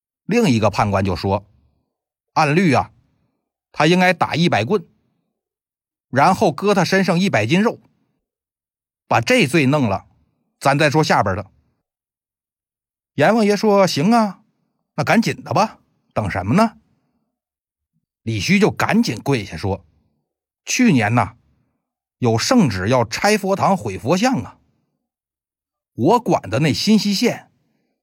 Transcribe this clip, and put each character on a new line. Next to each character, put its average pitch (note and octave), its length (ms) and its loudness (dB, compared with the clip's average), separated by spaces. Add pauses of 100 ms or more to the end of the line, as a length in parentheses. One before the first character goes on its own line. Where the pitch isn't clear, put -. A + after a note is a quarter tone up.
(240)
另 A3+ 240 0
一 A#2+ 100 2
个 G#2 120 0
判 G#2+ 200 -2
官 G2 140 0
就 F#2+ 100 -2
说 G2 300 -4 (880)
：“按 D3+ 240 0
律 D#3 160 2
啊， G#2 200 -2 (800)
他 D3+ 140 0
应 F3 120 4
该 F#3 160 2
打 - 200 -4
一 E3 140 0
百 A2 160 0
棍， G3 240 -4 (1200)
然 D3+ 260 2
后 F#3+ 160 0
割 G3 240 -2
他 F#3 80 0
身 F#3+ 220 0
上 F3 160 0
一 G3 80 0
百 G#2+ 180 -2
斤 E3 140 2
肉， G#3+ 180 -2 (1300)
把 A#2 140 0
这 A#3+ 260 2
罪 C#3 200 0
弄 C#3 200 2
了， F#2+ 200 -4 (520)
咱 C#3+ 200 0
再 D3+ 100 2
说 D#3 160 2
下 D3+ 180 2
边 G2 140 -2
的。” - 140 -12 (1700)
阎 D#3+ 180 2
王 A3+ 120 2
爷 G3+ 100 0
说 G3+ 320 2
：“行 F3 240 0
啊， A3 320 0 (520)
那 D3+ 60 -2
赶 G#3+ 200 2
紧 - 200 -6
的 - 120 -8
吧， G3 260 -2 (320)
等 G#2 180 -4
什 F2+ 140 -6
么 G#2+ 100 -2
呢？” A3 240 0 (1400)
李 A2+ 180 -6
须 F3 200 0
就 G3 120 2
赶 C3+ 320 -2
紧 C3 200 -4
跪 C3+ 200 -2
下 - 140 -14
说 F#2+ 300 -6 (800)
：“去 B3 260 2
年 A2+ 220 0
呐， - 240 -2 (800)
有 A2+ 180 0
圣 G#3+ 320 2
旨 G2 220 -4
要 B2 160 2
拆 - 320 -2
佛 F#3+ 180 -4
堂 E3 180 2
毁 G#2+ 240 -8
佛 D#3+ 200 -2
像 A3 240 -2
啊， - 180 -18 (1300)
我 F3+ 260 0
管 E3 300 -4
的 A2 100 -2
那 D3 140 0
新 G#3+ 240 2
西 G3+ 160 -2
县 - 360 -4 (520)